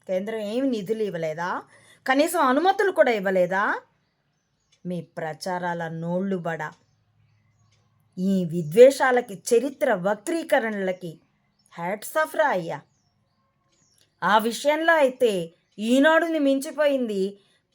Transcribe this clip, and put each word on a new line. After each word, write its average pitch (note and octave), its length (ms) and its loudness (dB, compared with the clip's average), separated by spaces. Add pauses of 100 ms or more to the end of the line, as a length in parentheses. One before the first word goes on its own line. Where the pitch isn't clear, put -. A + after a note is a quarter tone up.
కేంద్రం G3+ 300 -4
ఏమి A#3 320 -2
నిధులు A3 320 -4
ఇవ్వలేదా? E3+ 600 -6 (440)
కనీసం D#4+ 340 2
అనుమతులు F#4 500 2
కూడా D4+ 200 4
ఇవ్వలేదా? G3 680 0 (1080)
మీ F3 140 -8
ప్రచారాల E3+ 880 -8
నోళ్ళు F3 480 -4
బడా. D#3+ 360 -6 (1500)
ఈ F#3 260 0
విద్వేషాలకి, A#3 1000 4 (120)
చరిత్ర C4 400 0
వక్రీకరణలకి G#3 1300 -4 (520)
హ్యాట్స్ G3 460 -8
ఆఫ్ D#4 180 -2
రా D#4 120 2
అయ్యా. E3 320 -4 (1400)
ఆ G3 160 4
విషయంలో D4 560 0
అయితే B3 600 2 (240)
ఈనాడుని D#4 600 2
మించిపోయింది C4+ 1000 -2 (360)